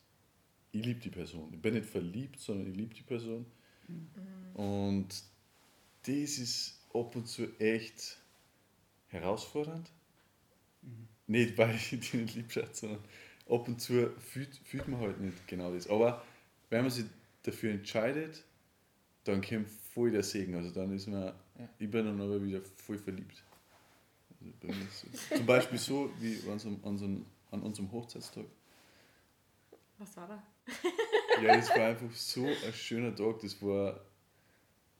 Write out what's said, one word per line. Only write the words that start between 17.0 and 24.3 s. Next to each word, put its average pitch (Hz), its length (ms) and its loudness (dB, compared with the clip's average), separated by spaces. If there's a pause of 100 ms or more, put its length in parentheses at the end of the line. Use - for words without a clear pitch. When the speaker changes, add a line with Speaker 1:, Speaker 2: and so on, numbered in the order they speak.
Speaker 1:
dafür 110 280 0
entscheidet, 127 720 0 (840)
dann 98 160 4
kommt 107 280 0
voll - 420 2
der 104 120 6
Segen. 92 320 0
Also 87 160 -2
dann 95 240 -2
ist 98 120 -4
man, 98 260 -2 (260)
Speaker 2:
Ja. 117 100 -10 (100)
Speaker 1:
ich 107 120 -4
bin 113 140 2
dann 104 160 0
aber 101 200 0
wieder 95 200 -2 (160)
voll 107 200 -6
verliebt. 95 460 -8 (960)